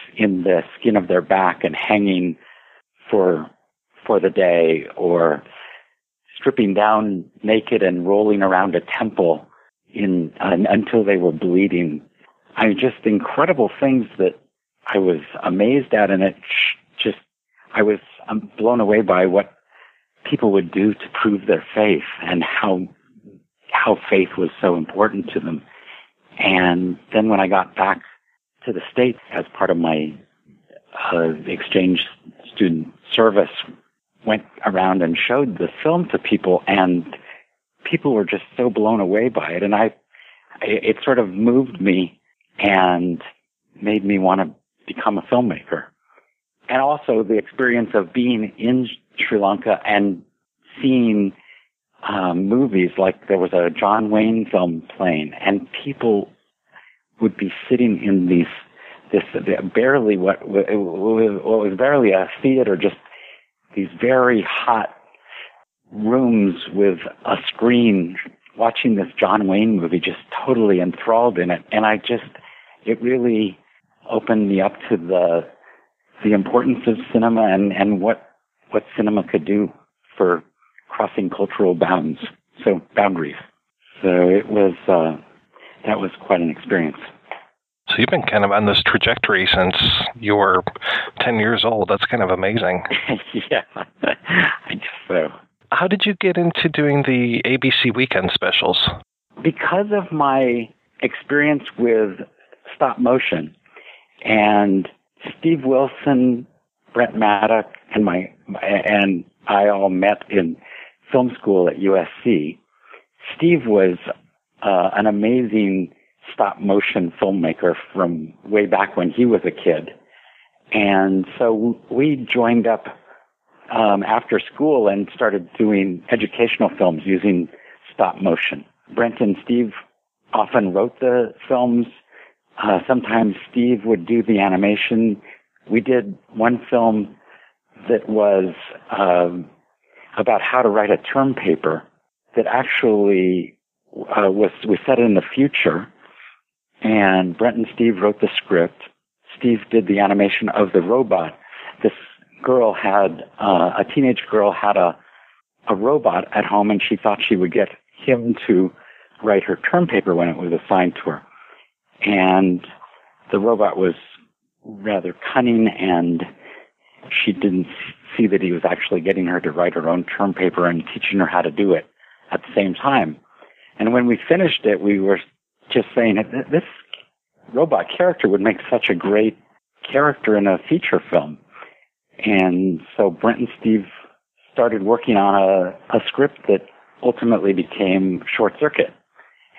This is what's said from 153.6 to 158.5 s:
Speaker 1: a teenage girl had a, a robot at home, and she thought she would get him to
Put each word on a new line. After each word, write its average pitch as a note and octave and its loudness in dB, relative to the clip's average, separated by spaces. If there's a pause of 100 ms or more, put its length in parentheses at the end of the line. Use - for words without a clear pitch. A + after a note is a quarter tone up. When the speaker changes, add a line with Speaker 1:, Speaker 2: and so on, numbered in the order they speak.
Speaker 1:
a G2+ 0
teenage B2+ 0
girl G#2 2
had G2+ 0
a, F2+ 2 (680)
a G#2+ 0
robot G#2 0 (100)
at G#2 0
home, G#2 0
and G2+ 0
she - -2
thought G#2 -2
she A2 2
would F2+ 0
get G2 0 (340)
him A#2+ 0 (120)
to F#2 4 (520)